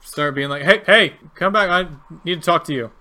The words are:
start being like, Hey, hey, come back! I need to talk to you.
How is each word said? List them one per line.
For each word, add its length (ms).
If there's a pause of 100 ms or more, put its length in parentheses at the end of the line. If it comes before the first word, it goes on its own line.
start 340
being 140
like, 140
Hey, 220
hey, 300 (200)
come 180
back! 160
I 200 (340)
need 120
to 100
talk 200
to 80
you. 280